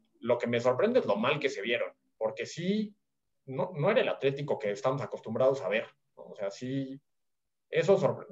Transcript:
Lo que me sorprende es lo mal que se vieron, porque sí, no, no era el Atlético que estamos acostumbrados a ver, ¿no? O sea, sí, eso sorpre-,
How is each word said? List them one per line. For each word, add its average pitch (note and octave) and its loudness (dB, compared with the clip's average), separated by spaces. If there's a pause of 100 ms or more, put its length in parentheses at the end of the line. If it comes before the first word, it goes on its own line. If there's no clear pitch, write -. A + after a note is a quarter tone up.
(200)
Lo A#2+ 2
que A#2+ -2
me A#2+ 2
sorprende F3 4
es - 0
lo G2+ 2
mal C3+ 2
que C#3+ 0
se - -6
vieron, A2 -2 (280)
porque A2 -4
sí, G#3 -2 (520)
no, C3+ -4
no D3+ 2
era A3+ 4
el B2+ 0
Atlético C#3 0
que G#2 -2
estamos B2+ -2
acostumbrados A#2 0
a F#2 -4
ver, A2 0 (300)
¿no? - -16
O - -16
sea, G2 -4
sí, C3+ -6 (720)
eso E3 4
sorpre-, - 0